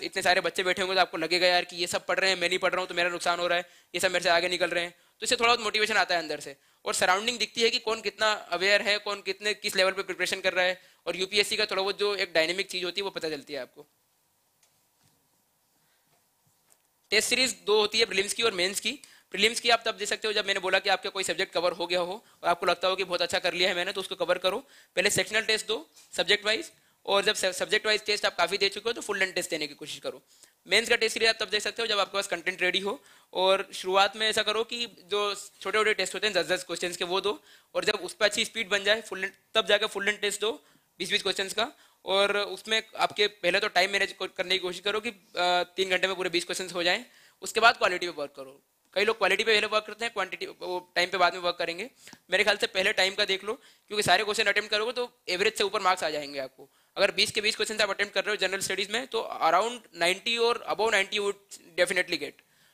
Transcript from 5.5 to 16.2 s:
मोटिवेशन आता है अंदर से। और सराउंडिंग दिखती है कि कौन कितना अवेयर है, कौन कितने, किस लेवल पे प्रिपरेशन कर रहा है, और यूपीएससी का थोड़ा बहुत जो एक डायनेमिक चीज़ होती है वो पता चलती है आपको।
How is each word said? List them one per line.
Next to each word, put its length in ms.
मोटिवेशन 340
आता 180
है 60
अंदर 180
से। 160
और 80
सराउंडिंग 460
दिखती 220
है 80
कि 100
कौन 220
कितना 300
अवेयर 500
है, 160
कौन 240
कितने, 320
किस 220
लेवल 160
पे 120
प्रिपरेशन 380
कर 120
रहा 120
है, 160
और 100
यूपीएससी 420
का 80
थोड़ा 160
बहुत 180
जो 160
एक 180
डायनेमिक 340
चीज़ 180
होती 160
है 20
वो 60
पता 200
चलती 240
है 60
आपको। 260